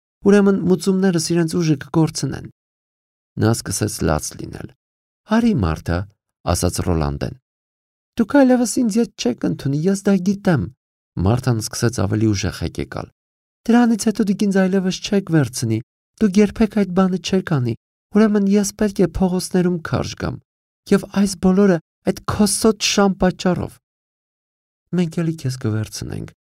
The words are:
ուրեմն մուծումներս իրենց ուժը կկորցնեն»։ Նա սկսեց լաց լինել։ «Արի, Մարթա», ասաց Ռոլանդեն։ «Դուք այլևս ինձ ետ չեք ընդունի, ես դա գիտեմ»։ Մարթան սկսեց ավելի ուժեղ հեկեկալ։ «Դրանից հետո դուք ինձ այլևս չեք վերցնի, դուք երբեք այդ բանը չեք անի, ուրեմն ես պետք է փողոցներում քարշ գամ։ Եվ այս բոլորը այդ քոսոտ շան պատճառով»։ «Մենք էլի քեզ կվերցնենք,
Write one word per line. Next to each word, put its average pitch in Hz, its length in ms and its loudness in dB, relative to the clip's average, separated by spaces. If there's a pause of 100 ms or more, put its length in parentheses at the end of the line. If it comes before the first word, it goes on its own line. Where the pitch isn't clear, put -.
(220)
ուրեմն 196 360 6
մուծումներս 185 680 0
իրենց 170 260 0
ուժը 160 240 0
կկորցնեն»։ - 720 -4 (880)
Նա 107 140 2
սկսեց 107 480 -4
լաց 80 340 0
լինել։ - 360 -14 (600)
«Արի, 226 260 2
Մարթա», 85 440 -2 (460)
ասաց 87 360 -2
Ռոլանդեն։ 76 560 -2 (840)
«Դուք - 160 0
այլևս 254 400 4
ինձ 240 200 0
ետ 233 180 0
չեք - 340 -4
ընդունի, 151 320 -2
ես 196 220 0
դա 196 160 2
գիտեմ»։ 185 460 0 (540)
Մարթան 113 420 0
սկսեց 113 380 -4
ավելի 107 300 0
ուժեղ 95 300 -2
հեկեկալ։ - 500 -8 (600)
«Դրանից 233 380 4
հետո 220 200 0
դուք 202 180 0
ինձ 196 140 2
այլևս 190 420 0
չեք 196 320 -2
վերցնի, 123 480 0 (420)
դուք 214 140 2
երբեք 208 400 2
այդ 196 160 0
բանը 185 280 0
չեք 190 300 -2
անի, 123 260 0 (400)
ուրեմն 208 320 4
ես 202 240 2
պետք 208 280 -2
է 180 100 4
փողոցներում 180 720 0
քարշ - 360 -4
գամ։ - 220 -6 (500)
Եվ 196 220 2
այս 196 280 0
բոլորը 185 420 4 (220)
այդ - 220 -4
քոսոտ 214 580 0
շան 202 340 2
պատճառով»։ 180 580 -2 (1200)
«Մենք 170 220 0
էլի 165 200 -2
քեզ 131 220 -6
կվերցնենք, 107 720 -6 (220)